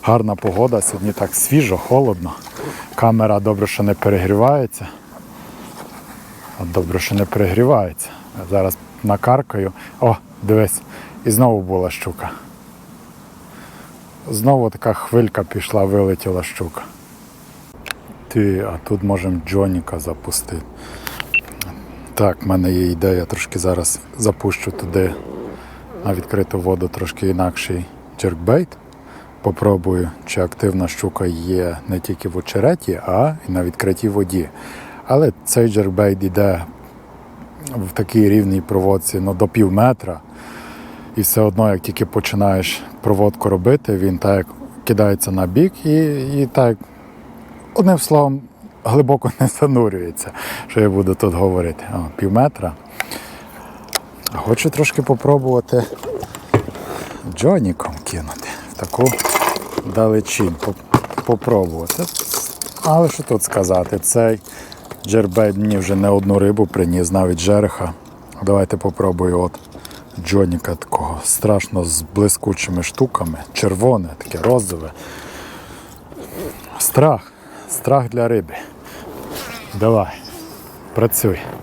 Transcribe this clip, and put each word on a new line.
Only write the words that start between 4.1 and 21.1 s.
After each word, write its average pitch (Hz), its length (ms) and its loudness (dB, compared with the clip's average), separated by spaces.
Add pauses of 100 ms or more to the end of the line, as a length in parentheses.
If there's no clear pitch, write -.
От 87 100 -6
добре, 90 280 0
що - 160 -2
не 101 100 2
перегрівається. 101 840 2 (400)
Зараз 95 280 0 (260)
накаркаю. 104 680 0 (280)
О, 113 140 4 (280)
дивись, 110 380 2 (440)
і 117 60 2
знову 110 300 4
була 92 280 0
щука. - 400 -8 (2000)
Знову 120 380 4
така 110 240 -2
хвилька 110 500 2
пішла, 98 420 -2
вилетіла 95 580 2
щука. - 380 -8 (1500)
Ти, 101 380 2
а 87 40 -8 (100)
тут 101 160 -2
можемо 95 440 0
Джоніка 92 520 0
запустити. 80 640 -8 (1500)